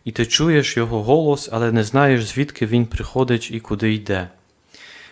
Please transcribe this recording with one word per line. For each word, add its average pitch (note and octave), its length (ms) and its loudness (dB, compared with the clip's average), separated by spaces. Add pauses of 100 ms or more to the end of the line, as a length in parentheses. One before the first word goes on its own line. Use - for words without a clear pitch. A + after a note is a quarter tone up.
і A2+ 80 -8
ти A#2 140 -2
чуєш D3+ 500 0
його A#2 260 0
голос, C#3+ 500 2
але A2+ 200 0
не A2+ 120 4
знаєш, C3 400 2
звідки B2+ 420 -4
він A#2 200 2
приходить B2 640 -2
і A2+ 100 -8
куди G#2+ 340 -2
йде». G2+ 340 -4 (840)